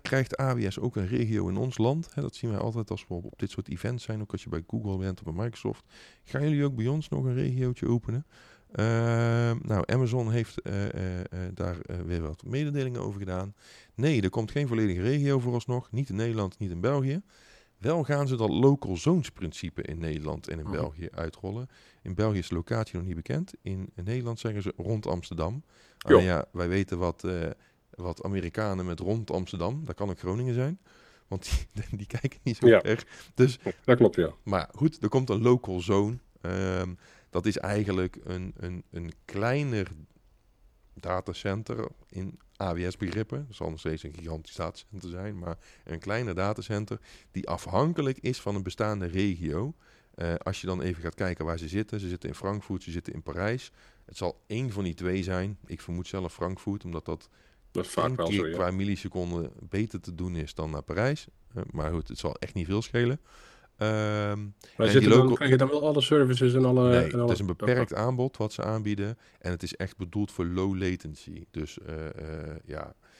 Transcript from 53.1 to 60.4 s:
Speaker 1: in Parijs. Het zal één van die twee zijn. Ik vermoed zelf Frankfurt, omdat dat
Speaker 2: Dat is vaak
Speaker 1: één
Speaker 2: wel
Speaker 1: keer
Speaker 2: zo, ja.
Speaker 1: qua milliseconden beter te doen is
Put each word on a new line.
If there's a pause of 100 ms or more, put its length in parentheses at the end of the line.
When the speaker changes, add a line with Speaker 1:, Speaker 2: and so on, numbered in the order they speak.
Speaker 1:
in
Parijs. (340)
Het
zal
één
van
die
twee
zijn.
Ik
vermoed
zelf
Frankfurt,
omdat
dat (420)
Speaker 2:
Dat
is
vaak
Speaker 1:
één
Speaker 2:
wel
Speaker 1:
keer
Speaker 2:
zo,
ja.
Speaker 1:
qua
milliseconden (180)
beter
te
doen
is